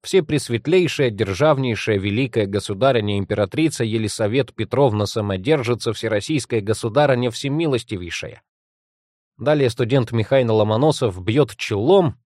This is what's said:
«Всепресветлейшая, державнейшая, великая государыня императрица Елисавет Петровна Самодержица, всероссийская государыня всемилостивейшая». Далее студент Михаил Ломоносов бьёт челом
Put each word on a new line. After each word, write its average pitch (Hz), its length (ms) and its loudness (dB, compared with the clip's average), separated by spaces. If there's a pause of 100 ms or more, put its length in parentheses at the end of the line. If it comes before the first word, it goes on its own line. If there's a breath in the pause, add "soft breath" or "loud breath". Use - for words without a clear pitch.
«Всепресветлейшая, 151 1080 0
державнейшая, 110 880 0
великая 107 480 -2
государыня 104 720 0
императрица 107 640 -2
Елисавет 110 720 -2
Петровна 110 500 0
Самодержица, 113 880 -2
всероссийская 113 680 -4
государыня 123 680 0
всемилостивейшая». 127 1120 -6 (960)
Далее 139 320 2
студент 123 420 0
Михаил 117 440 2
Ломоносов 107 680 2
бьёт 117 320 2
челом 143 600 2 (100)